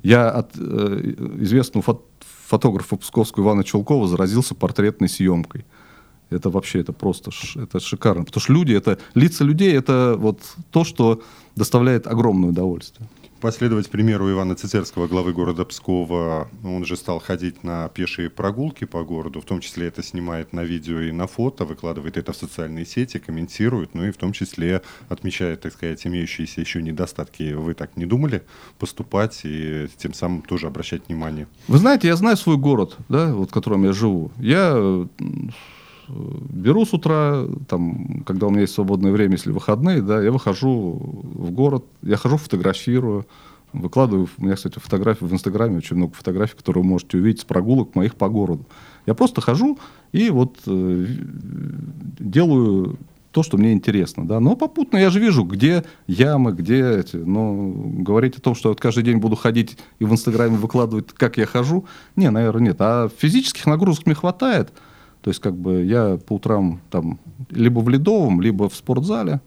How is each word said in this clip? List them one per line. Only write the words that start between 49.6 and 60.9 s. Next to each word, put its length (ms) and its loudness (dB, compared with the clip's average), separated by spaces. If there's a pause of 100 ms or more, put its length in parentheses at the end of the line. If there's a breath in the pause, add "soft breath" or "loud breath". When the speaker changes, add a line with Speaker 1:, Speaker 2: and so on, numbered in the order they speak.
Speaker 1:
и 180 2
вот, 280 2 (100)
э, 380 0 (1120)
делаю 800 2 (320)
то, 100 2
что 160 0
мне 140 6
интересно, 560 0
да. 140 0
Но 160 6
попутно 400 0
я 120 6
же 100 2
вижу, 240 4
где 420 2 (200 loud breath)
ямы, 460 4
где 480 2
эти, 160 -6
но 580 -2
говорить 640 0
о 40 -18
том, 140 0
что 140 0
я 20 2
вот 100 -4
каждый 220 0
день 140 4
буду 180 2
ходить 420 0 (220 loud breath)
и 60 0
в 60 2
Инстаграме 460 2
выкладывать, 560 0